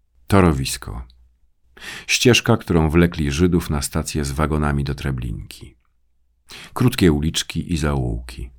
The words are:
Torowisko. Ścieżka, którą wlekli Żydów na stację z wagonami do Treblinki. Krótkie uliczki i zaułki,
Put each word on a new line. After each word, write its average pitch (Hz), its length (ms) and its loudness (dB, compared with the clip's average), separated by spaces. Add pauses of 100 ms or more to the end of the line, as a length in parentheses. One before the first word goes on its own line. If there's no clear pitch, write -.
(280)
Torowisko. 69 800 0 (1000)
Ścieżka, 117 500 4
którą 80 320 2
wlekli 78 420 2
Żydów 85 380 2
na 73 120 -2
stację 76 440 -4
z 69 60 -6
wagonami 73 520 0
do 69 120 -4
Treblinki. 60 840 -8 (960)
Krótkie 120 380 4
uliczki 78 640 -2
i 82 40 -2
zaułki, 65 800 -4